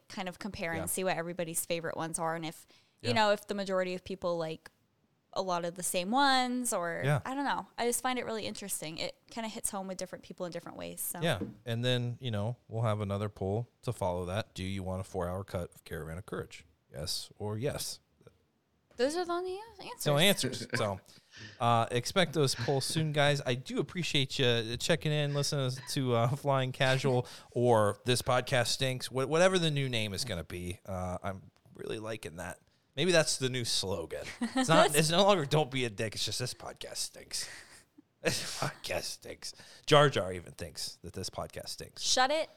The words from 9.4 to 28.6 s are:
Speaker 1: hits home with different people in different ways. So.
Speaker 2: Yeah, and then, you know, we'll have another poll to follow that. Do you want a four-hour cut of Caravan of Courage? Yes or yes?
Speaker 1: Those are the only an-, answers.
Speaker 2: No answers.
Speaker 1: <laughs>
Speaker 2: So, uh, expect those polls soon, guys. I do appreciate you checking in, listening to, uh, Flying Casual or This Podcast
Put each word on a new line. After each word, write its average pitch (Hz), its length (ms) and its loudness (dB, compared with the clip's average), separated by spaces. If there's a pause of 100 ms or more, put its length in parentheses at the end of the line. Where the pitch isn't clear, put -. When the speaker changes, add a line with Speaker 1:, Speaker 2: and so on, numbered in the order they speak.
Speaker 1:
hits 233 200 -6
home 190 180 -6
with 190 100 -6
different 180 260 -10
people - 220 -8
in 170 60 -8
different - 260 -10
ways. 175 220 -8
So. - 220 -6
Speaker 2:
Yeah, 135 180 0 (260)
and 120 200 -2
then, 123 340 2
you 127 120 -4
know, 107 260 -2 (100)
we'll 110 160 -4
have 107 180 2
another 101 280 -2
poll 104 400 -2 (140)
to 120 100 -2
follow 90 320 -2
that. 95 300 -4
Do 92 80 -6
you 95 200 -4
want 92 180 -4
a - 20 -6
four-hour 92 400 -4
cut 87 320 -6
of - 80 -20
Caravan 80 340 -8
of - 80 -12
Courage? - 400 -10 (260)
Yes - 460 -6
or 104 200 -6
yes? - 420 -6 (960)
Speaker 1:
Those 277 200 0
are 359 100 -2
the 339 60 -4
only 370 260 -2
an-, 427 280 -16
answers. 480 220 -10
Speaker 2:
No 143 100 4
answers. 160 540 2
Speaker 1:
<laughs> - 40 -4
Speaker 2:
So, 104 240 0 (640)
uh, 117 300 6
expect 139 420 2
those 143 220 2
polls 135 300 0
soon, 156 260 0
guys. 143 340 4
I 127 80 0
do 131 260 -4
appreciate 151 600 0
you 117 380 2
checking 156 340 2
in, 147 240 0
listening 139 340 0 (220)
to, 127 240 2
uh, 117 140 6
Flying 135 420 2
Casual 131 560 4 (240)
or 110 540 6
This 123 180 4
Podcast 123 440 2